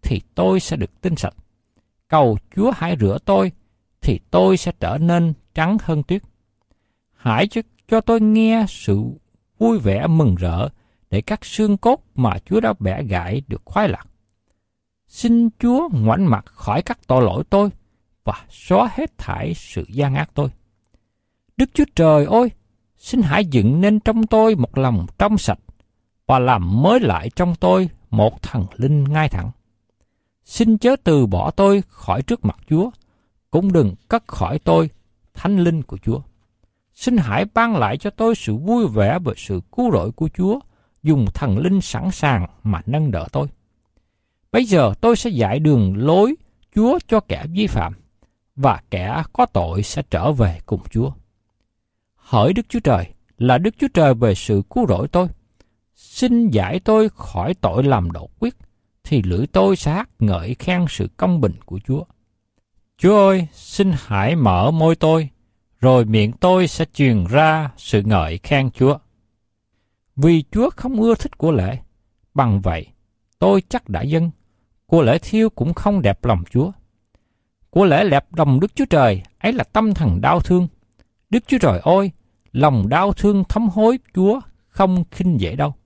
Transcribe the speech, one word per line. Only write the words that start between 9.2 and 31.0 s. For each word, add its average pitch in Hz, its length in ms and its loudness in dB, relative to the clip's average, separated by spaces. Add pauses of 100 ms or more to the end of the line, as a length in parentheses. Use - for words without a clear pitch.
vui 226 200 2
vẻ 107 280 -2
mừng 156 280 4
rỡ, 87 340 -2 (420)
để 95 100 0
các - 240 -6
xương 214 320 0
cốt 240 240 0 (140)
mà 104 300 0
Chúa 214 160 0
đã 220 180 -2
bẻ 92 240 -4
gãy 98 460 -4
được - 160 -10
khoái 208 240 -2
lạc. - 160 -6 (1040)
Xin 233 400 0 (100)
Chúa 254 340 0
ngoảnh 139 380 2
mặt 101 160 0
khỏi 120 360 -4
các - 240 -8
tội 127 160 2
lỗi 101 280 0
tôi 202 200 2 (540)
và - 260 -8
xóa 214 420 0
hết - 260 -8
thảy 156 360 -8
sự - 340 -10
gian 135 260 -4
ác 147 200 -4
tôi. 143 140 -2 (1080)
Đức 262 180 -2
Chúa 294 100 2 (100)
Trời 151 320 4
ơi, 233 240 2 (460)
xin - 260 -2
hãy 175 220 0
dựng 131 360 2
nên 208 200 2
trong 220 260 0
tôi 220 300 4
một 135 220 -2
lòng 120 280 0 (120)
trong 208 200 0
sạch - 200 -4 (680)
và 131 120 4
làm 113 440 2
mới 226 180 4
lại 104 300 -2
trong 175 240 -2
tôi 185 340 2 (220)
một 107 320 0
thần 101 240 -6 (100)
linh 143 280 0
ngay 151 240 -2
thẳng. 95 220 -6 (920)
Xin 220 340 2
chớ 247 260 2